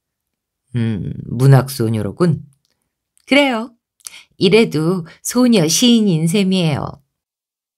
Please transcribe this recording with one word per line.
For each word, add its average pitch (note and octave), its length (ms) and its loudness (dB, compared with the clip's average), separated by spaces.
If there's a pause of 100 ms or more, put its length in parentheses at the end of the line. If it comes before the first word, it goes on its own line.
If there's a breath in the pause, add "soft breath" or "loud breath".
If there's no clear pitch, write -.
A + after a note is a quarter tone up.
(760)
"음, A2+ 380 -4 (120)
문학소녀로군." A#2+ 1200 0 (840)
"그래요. C4 480 -2 (640 loud breath)
이래도 E3 680 0 (160 loud breath)
소녀 A#3 460 2
시인인 G3+ 600 2
셈이에요." F#3 760 -2 (760)